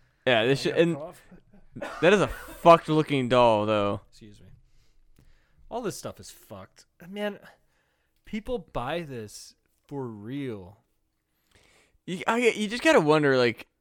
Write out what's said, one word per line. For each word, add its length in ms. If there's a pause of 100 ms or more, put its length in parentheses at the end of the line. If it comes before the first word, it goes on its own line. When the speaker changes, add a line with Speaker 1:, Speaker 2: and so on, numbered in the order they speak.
(280)
Speaker 1:
Yeah, 180
this 160
Speaker 2:
I 20
Speaker 1:
shit, 100
Speaker 2:
got 60
a 40
Speaker 1:
and 120
Speaker 2:
cough. 260 (800)
Speaker 1:
that 120
is 80
a 60
fucked 640
looking 400
doll, 360
though. 360 (100)
Speaker 2:
Excuse 300
me. 60 (1200)
All 100
this 160
stuff 220
is 100
fucked. 560 (220)
Man, 320 (840)
people 340
buy 420
this 540 (320)
for 180
real. 720 (1300)
Speaker 1:
You, 220
I, 120
you 280
just 160
gotta 160
wonder, 380
like, 300 (140)